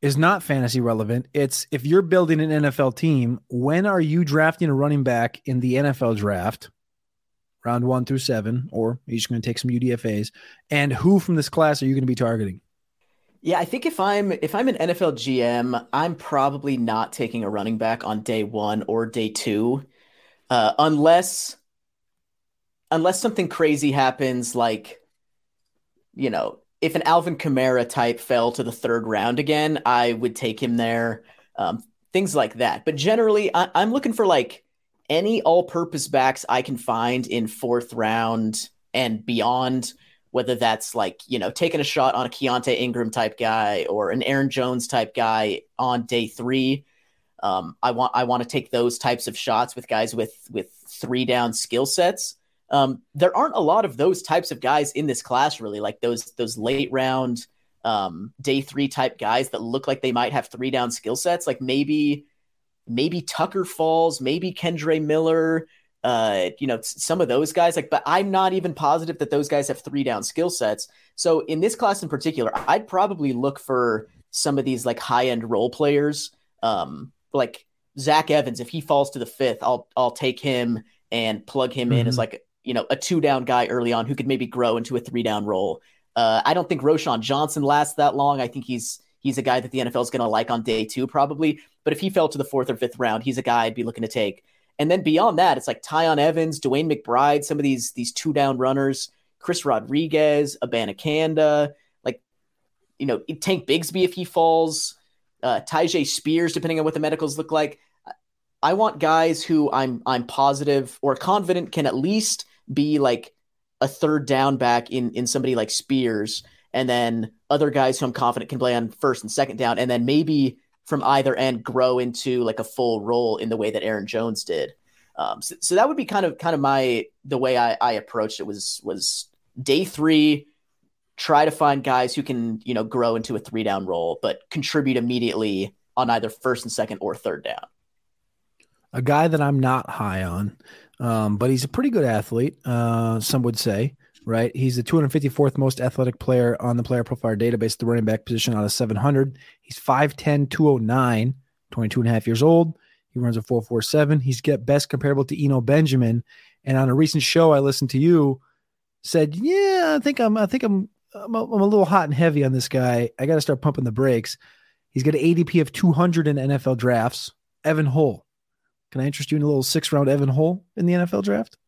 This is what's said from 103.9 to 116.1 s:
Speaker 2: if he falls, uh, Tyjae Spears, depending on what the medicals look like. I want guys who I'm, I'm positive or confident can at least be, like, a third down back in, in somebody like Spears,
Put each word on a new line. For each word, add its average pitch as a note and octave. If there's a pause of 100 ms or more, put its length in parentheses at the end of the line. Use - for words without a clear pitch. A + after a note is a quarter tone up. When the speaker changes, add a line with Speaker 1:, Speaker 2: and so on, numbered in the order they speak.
Speaker 2:
if F3+
he F#3
falls, E3 (440)
uh, A#2
Tyjae E3
Spears, D#3+
depending E3
on D#3
what D#3
the D#3
medicals D3+
look D#3
like. D3+ (800)
I D#3
want G3
guys D#3+
who D#3
I'm, C3
I'm B2
positive C#3
or C#3
confident F3+
can D3+
at A2
least G3 (280)
be, D3
like, B2 (460)
a C3+
third D3+
down C3+
back A#2+
in, B2
in B2
somebody C3
like A2
Spears, A2+ (300)